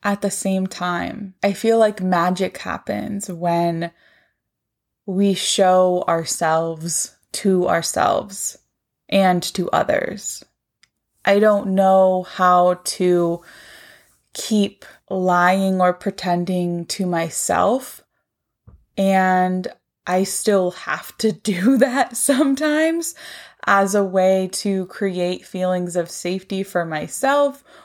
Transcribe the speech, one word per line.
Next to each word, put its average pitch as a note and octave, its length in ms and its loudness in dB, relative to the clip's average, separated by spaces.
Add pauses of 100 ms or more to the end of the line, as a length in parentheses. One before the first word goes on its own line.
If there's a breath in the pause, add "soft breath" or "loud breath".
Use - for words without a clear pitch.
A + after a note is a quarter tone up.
at G3+ 200 -2
the G3+ 80 -2
same F#3+ 360 -4
time. F3+ 760 -8
I G3+ 100 2
feel A3+ 260 2
like G#3+ 220 2
magic F#3 580 0
happens G#3 720 -8
when E3+ 600 -2 (1120 soft breath)
we G3 300 2
show F#3 760 2
ourselves E3 1080 -2 (160)
to F#3 360 0
ourselves - 920 -2 (500)
and F#3 340 2
to - 280 -6
others. - 720 -2 (800)
I G3+ 140 4
don't G3+ 360 2
know F#3+ 480 4
how F3+ 520 4 (100)
to F3 580 0 (920 loud breath)
keep - 520 -2 (240)
lying F#3 720 2
or F3+ 120 4
pretending F3 960 -2
to F#3+ 200 -6
myself, F3 960 -2 (960)
and F#3 720 2 (380)
I F#3 160 2
still F#3+ 500 0
have - 460 -10
to G#3+ 140 0
<laughs> - 180 -10
do G3+ 280 2
that B3+ 380 0
sometimes D4+ 1000 0 (520 loud breath)
as G3 280 2
a G3+ 100 2
way F#3+ 480 2
to F#3+ 340 -2
create F3+ 580 -4
feelings F3+ 520 -4
of E3+ 140 -2
safety F#3+ 520 -6
for F3+ 220 -4
myself C4+ 800 -2 (200 loud breath)